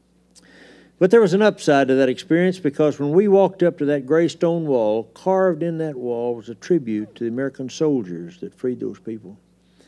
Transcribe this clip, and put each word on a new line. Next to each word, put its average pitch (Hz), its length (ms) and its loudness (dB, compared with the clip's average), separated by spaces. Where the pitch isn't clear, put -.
But 185 120 2
there 233 120 8
was 180 120 2
an 196 80 4
upside 160 460 2
to 131 80 2
that 135 120 4
experience, 175 520 0
because 147 400 -2
when 143 100 -4
we 185 160 4
walked 190 380 2
up 170 140 0
to 151 80 -4
that 143 200 -2
gray 160 220 2
stone 170 380 -2
wall, 113 480 0
carved 185 500 0
in 165 140 -4
that 156 180 -6
wall 120 400 -6
was 110 120 -16
a 117 60 -12
tribute 113 600 -2
to - 80 -6
the 117 60 -4
American 131 380 -8
soldiers 90 680 -4
that 98 160 -14
freed 127 240 -6
those 107 220 -10
people. 110 360 -16